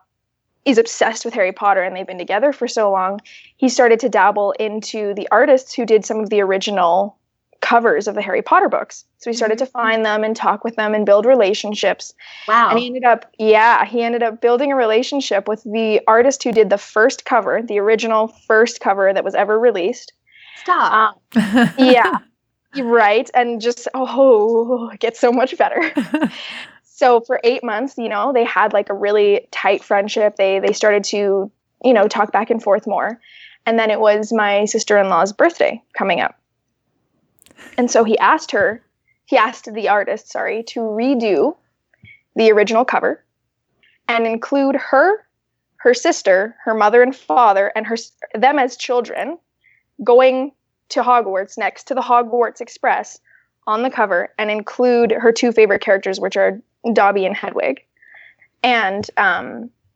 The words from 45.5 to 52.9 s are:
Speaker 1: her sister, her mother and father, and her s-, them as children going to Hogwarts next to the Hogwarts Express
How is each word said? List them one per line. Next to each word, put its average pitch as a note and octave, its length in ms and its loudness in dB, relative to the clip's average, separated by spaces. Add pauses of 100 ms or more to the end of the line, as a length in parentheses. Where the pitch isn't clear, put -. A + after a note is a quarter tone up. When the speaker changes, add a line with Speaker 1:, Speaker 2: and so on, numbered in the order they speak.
Speaker 1:
her B3 180 2
sister, A3 720 0
her A3+ 100 -4
mother A3 280 4
and B3+ 120 2
father, G#3+ 640 2
and A3 120 -6
her A3+ 80 -4
s-, - 180 -14 (200)
them C4 240 2
as B3+ 200 -2
children B3 600 -6 (640)
going C4 520 4 (340)
to - 140 -4
Hogwarts G3+ 560 -2
next - 320 -8
to C#4 40 -6
the B3+ 80 -4
Hogwarts A#3+ 600 -2
Express - 580 -6 (480)